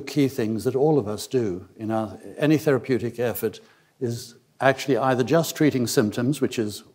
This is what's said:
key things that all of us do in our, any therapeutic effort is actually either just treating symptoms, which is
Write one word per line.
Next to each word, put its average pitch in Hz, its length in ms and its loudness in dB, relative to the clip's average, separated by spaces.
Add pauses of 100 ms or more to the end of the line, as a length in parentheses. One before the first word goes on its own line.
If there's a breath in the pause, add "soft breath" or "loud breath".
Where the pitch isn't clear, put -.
key 143 200 2
things 113 360 -2
that 123 120 0
all 147 220 4
of 104 100 0
us 107 200 -6
do 98 480 -2
in 110 160 -6
our, 110 280 -4 (200)
any 151 180 4
therapeutic 123 640 0
effort 113 400 -2 (400 soft breath)
is 117 340 -6 (260)
actually 135 380 2
either 127 260 2
just 156 320 2
treating 135 300 2
symptoms, 123 560 0
which - 160 -2
is 104 380 -6